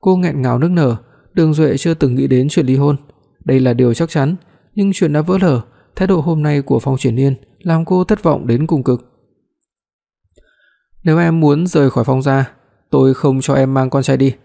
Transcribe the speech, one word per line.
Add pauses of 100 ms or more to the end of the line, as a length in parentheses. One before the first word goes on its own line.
Cô
nghẹn
ngào
nức
nở, (380)
Đường
Duệ
chưa
từng
nghĩ
đến
chuyện
ly
hôn, (500)
đây
là
điều
chắc
chắn, (400)
nhưng
chuyện
đã
vỡ
lở, (340)
thái
độ
hôm
nay
của
Phong
Triển
Nhiên (240)
làm
cô
thất
vọng
đến
cùng
cực. (1900)
"Nếu
em
muốn
rời
khỏi
Phong
gia, (380)
tôi
không
cho
em
mang
con
trai
đi."